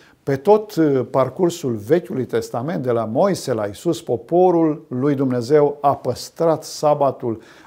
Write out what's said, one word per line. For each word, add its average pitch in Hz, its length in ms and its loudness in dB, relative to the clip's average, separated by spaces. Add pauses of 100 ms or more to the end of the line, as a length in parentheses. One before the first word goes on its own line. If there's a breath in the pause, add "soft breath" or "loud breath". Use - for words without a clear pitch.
(220 soft breath)
Pe 139 140 -2
tot, 208 380 2
uh, 139 360 2
parcursul 135 640 0
Vechiului 123 520 -2
Testament, 127 560 -4
de 123 80 -2
la 117 140 0
Moise 135 480 -2
la 110 140 -2
Iisus, 156 360 -4
poporul 165 880 2
lui 131 260 -2
Dumnezeu 135 680 2
a 139 160 2
păstrat 151 680 -2
sabatul, 131 760 -2 (240 loud breath)